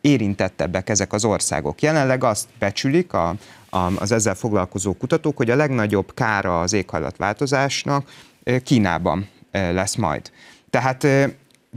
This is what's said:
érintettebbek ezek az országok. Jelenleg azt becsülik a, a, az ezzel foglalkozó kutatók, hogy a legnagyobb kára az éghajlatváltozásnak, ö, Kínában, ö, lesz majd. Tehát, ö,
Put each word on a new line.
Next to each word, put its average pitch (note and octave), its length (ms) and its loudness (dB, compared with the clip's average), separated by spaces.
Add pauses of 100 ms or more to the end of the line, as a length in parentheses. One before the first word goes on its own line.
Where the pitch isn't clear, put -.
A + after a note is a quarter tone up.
érintettebbek G2 880 0
ezek G2 240 0
az G#2 120 0
országok. D2+ 560 -2
Jelenleg C3+ 420 2
azt A2+ 240 -2 (120)
becsülik C#3 540 0
a, E2+ 220 0 (340)
a, - 80 -4 (180)
az G2+ 160 -2
ezzel G#2+ 240 2
foglalkozó G2 580 -2
kutatók, D#3 440 -2
hogy A#2 120 0
a A#2+ 60 2
legnagyobb A2 580 0
kára G2 480 0
az F#2 120 -2
éghajlatváltozásnak, C3 1400 -2 (340)
ö, B2+ 160 0
Kínában, F#2 680 2 (240)
ö, F#2 220 -2
lesz F#2 220 -2
majd. D#2+ 360 -4 (380)
Tehát, C3 340 0
ö, C#3 220 4 (520)